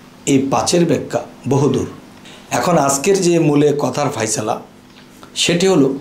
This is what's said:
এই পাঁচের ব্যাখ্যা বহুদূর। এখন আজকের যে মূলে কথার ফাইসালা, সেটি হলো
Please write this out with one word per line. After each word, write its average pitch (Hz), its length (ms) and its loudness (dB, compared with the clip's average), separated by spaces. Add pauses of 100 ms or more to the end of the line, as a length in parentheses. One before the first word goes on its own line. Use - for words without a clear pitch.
(260)
এই 135 260 2
পাঁচের 165 340 0
ব্যাখ্যা 120 340 -2 (300)
বহুদূর। 131 380 0 (600)
এখন 170 280 0
আজকের 156 440 0
যে 170 180 2
মূলে 147 400 2
কথার 135 300 -2
ফাইসালা, 113 520 -4 (760)
সেটি 175 320 0
হলো 151 340 4